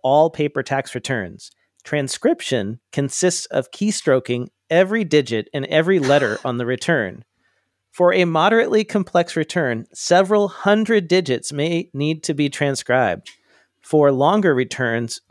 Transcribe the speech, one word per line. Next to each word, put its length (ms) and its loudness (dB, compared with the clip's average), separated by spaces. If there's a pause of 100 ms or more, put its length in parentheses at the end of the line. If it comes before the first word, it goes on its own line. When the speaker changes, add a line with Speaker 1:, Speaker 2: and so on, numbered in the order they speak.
Speaker 1:
all 300 4
paper 320 -4
tax 320 -6
returns. 560 -8 (320)
Transcription 960 -2 (120)
consists 560 -2
of 220 -4
keystroking 800 -2 (240)
every 320 2
digit 500 0
and 140 -4
every 320 2
letter 420 2
Speaker 2:
<laughs> 40 -8
Speaker 1:
on 120 -4
the 80 -4
return. 580 -2 (680)
For 220 4
a 120 2
moderately 600 2
complex 500 -2
return, 580 -2
several 540 2
hundred 600 0
digits 460 0
may 400 -2
need 300 -4
to 100 -2
be 160 0
transcribed. 800 -2 (520)
For 300 4
longer 440 2
returns 760 -4